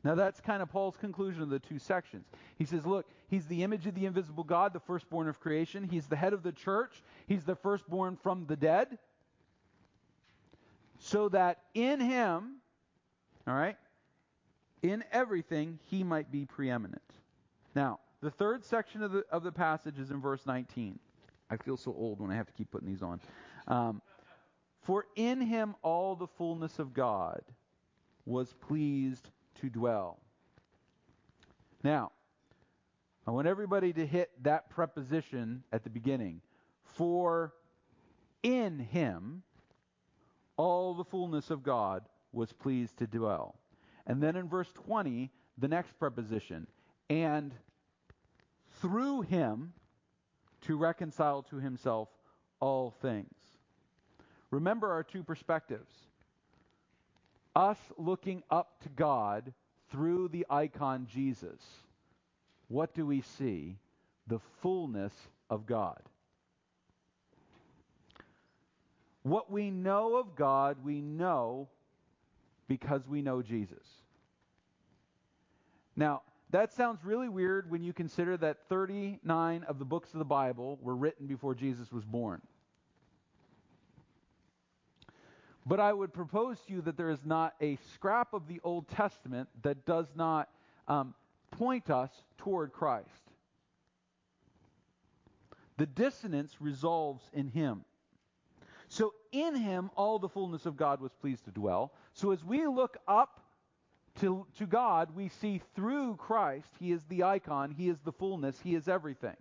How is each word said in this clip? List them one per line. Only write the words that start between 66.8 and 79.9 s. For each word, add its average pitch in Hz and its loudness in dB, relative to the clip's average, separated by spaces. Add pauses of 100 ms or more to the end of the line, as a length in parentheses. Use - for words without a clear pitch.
What 185 0
we 202 -2
know 202 2
of 202 -2
God, 139 4
we 147 -2
know 147 -2 (1000)
because 135 0
we 143 -2
know 131 0
Jesus. 110 -4 (2000)
Now, 147 0 (280)
that 208 4
sounds 226 0
really 233 0
weird 185 0
when 170 -2
you 175 -4
consider 175 -2
that 156 0
thirty-nine 185 0
of 143 -6
the 139 -4
books 160 -4